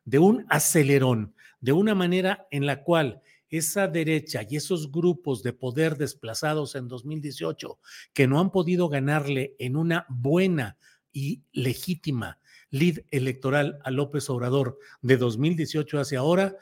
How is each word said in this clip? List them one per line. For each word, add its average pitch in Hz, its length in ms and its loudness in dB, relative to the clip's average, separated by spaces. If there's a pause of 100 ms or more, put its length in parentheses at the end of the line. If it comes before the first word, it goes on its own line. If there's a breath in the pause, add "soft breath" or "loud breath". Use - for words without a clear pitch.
de 123 140 4
un 202 300 6
acelerón, 135 840 4 (240 soft breath)
de 123 120 0
una 202 240 4
manera 185 560 0
en 143 140 -2
la 139 180 -2
cual 156 380 0 (260 soft breath)
esa 165 400 -2
derecha 156 600 -2
y 135 60 -6
esos 151 360 -4
grupos 165 520 0
de 120 100 -2
poder 143 440 -2
desplazados 147 760 -4
en 127 120 -10
dos 120 180 -12
mil 151 160 -8
dieciocho, 151 580 -10 (340 loud breath)
que 139 120 4
no 135 140 4
han 190 100 2
podido 175 400 2
ganarle 139 680 -2
en 127 160 -4
una 165 340 0
buena 139 680 0 (340 soft breath)
y 139 400 -8
legítima 131 880 -4 (320 soft breath)
lid 160 280 2 (120)
electoral 135 720 0
a 131 80 -6
López 139 380 -4
Obrador 123 500 -2 (220 loud breath)
de 131 160 6
dos 117 200 0
mil 156 180 0
dieciocho 151 440 -4
hacia 139 200 -2
ahora, 185 420 2